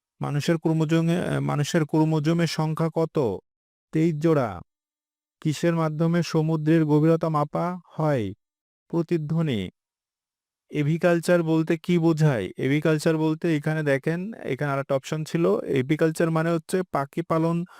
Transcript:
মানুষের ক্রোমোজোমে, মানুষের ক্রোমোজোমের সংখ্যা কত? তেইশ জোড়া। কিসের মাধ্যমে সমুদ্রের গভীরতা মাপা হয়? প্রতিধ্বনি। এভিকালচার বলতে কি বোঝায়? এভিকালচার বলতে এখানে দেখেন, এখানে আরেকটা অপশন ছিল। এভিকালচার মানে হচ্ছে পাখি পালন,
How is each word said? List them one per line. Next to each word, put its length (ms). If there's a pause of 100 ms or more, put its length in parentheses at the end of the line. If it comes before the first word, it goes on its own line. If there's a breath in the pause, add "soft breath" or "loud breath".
(200)
মানুষের 380
ক্রোমোজোমে, 840
মানুষের 440
ক্রোমোজোমের 640
সংখ্যা 480
কত? 220 (760)
তেইশ 220
জোড়া। 360 (920)
কিসের 320
মাধ্যমে 480
সমুদ্রের 600
গভীরতা 440
মাপা 380 (200)
হয়? 400 (640)
প্রতিধ্বনি। 720 (1080)
এভিকালচার 720
বলতে 340
কি 220
বোঝায়? 480 (100)
এভিকালচার 600
বলতে 300 (100)
এখানে 260
দেখেন, 380 (140)
এখানে 380
আরেকটা 220
অপশন 300
ছিল। 200 (140)
এভিকালচার 720
মানে 200
হচ্ছে 320
পাখি 400
পালন, 340 (240 loud breath)